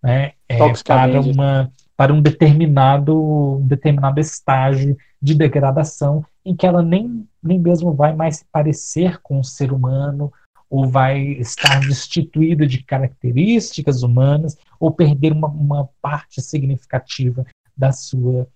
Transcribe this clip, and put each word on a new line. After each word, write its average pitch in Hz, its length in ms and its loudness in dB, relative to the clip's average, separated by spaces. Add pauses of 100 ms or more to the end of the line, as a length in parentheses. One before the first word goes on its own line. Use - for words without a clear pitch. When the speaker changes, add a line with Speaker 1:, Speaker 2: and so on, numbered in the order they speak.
Speaker 1:
né, 135 300 0 (160)
é, 117 100 -2
Speaker 2:
Toxic 123 300 2
Speaker 1:
para 131 160 4
Speaker 2:
Avenger. 139 300 2
Speaker 1:
uma, 135 380 0 (260)
para 135 160 4
um 151 80 4
determinado, 147 1400 2
um 135 80 0
determinado 139 540 0
estágio 135 760 0 (260)
de 143 140 0
degradação 147 880 0 (220)
em 185 100 -2
que 170 100 -2
ela 175 160 4
nem, 214 460 -2 (160)
nem 175 160 0
mesmo 170 340 0
vai 151 220 0
mais 156 220 -4
se - 120 -20
parecer 156 720 -2
com 135 200 -4
o - 20 -4
ser 131 300 -4
humano, 139 580 -4 (380)
ou 135 180 0
vai 135 320 2
estar 135 640 -2
destituída 151 840 -2
de 131 180 -2
características 135 1200 -2
humanas, 139 540 2 (220)
ou 160 120 0
perder 151 420 2
uma, 151 160 -2
uma 143 400 -2 (120)
parte - 400 -8
significativa 131 1040 -4 (300)
da 135 160 0
sua 127 640 -4